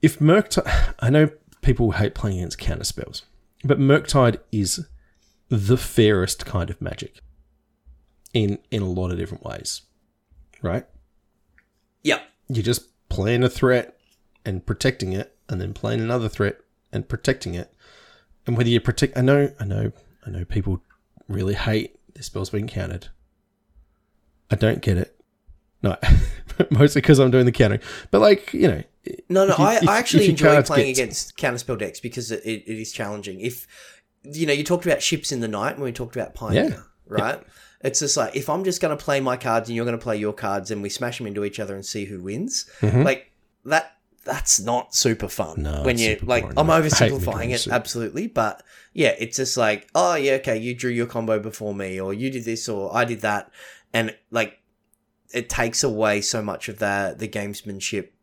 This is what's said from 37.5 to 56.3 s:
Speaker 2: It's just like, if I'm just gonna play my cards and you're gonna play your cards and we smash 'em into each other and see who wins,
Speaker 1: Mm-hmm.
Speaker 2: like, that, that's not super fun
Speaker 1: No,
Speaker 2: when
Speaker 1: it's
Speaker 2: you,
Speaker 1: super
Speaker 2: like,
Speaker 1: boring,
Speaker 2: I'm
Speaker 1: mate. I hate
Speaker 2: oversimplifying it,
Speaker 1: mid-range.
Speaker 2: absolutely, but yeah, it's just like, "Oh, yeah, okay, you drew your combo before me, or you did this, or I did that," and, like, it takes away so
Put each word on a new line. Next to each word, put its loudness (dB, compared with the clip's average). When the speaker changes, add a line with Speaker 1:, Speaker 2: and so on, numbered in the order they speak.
Speaker 2:
It's -2
just -2
like, -2
if -4
I'm -2
just -2
gonna -2
play 0
my -2
cards 0
and -4
you're -2
gonna -2
play -4
your -2
cards -4
and -6
we -6
smash -6
'em -8
into -6
each -8
other -8
and -12
see -8
who -12
wins, -6
Speaker 1:
Mm-hmm. 4
Speaker 2:
like, 0
that, 0
that's 0
not -2
super 0
fun -6
Speaker 1:
No, -4
Speaker 2:
when 2
Speaker 1:
it's 0
Speaker 2:
you, 2
Speaker 1:
super -8
Speaker 2:
like, 2
Speaker 1:
boring, -6
Speaker 2:
I'm 4
Speaker 1:
mate. 4
I 4
hate 0
Speaker 2:
oversimplifying -4
it, -4
Speaker 1:
mid-range. -2
Speaker 2:
absolutely, -4
but -2
yeah, 2
it's -6
just -4
like, 0
"Oh, 2
yeah, 2
okay, -2
you -6
drew -6
your -2
combo -2
before -8
me, -8
or -6
you -4
did -8
this, -6
or -6
I 0
did -8
that," -2
and, 0
like, -2
it -6
takes -2
away 0
so -4